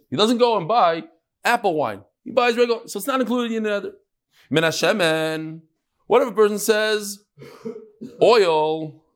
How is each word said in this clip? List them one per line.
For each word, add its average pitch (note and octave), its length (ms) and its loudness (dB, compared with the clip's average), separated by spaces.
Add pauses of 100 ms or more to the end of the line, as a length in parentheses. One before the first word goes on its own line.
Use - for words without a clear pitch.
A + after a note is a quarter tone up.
(100)
He C3 60 -6
doesn't A3 220 2
go A#3 180 2
and E3 120 -4
buy F3 360 2 (400)
apple G#3+ 300 0
wine. A2 280 -4 (220)
He - 80 -14
buys A#3+ 240 2
regular, A#3 300 0
so - 120 -10
it's G3+ 80 -10
not C4 140 -2
included A#3 340 -2
in A3 80 -4
the G#3+ 80 -2
neder. G3+ 220 -6 (580)
Min D#3 140 2
hashemen. D#3+ 960 -2 (460)
What A#3+ 160 4
if C4 60 -2
a G#3 40 -10
person G#3 260 2
says G#3+ 680 -2 (960)
oil? D#3+ 840 2 (140)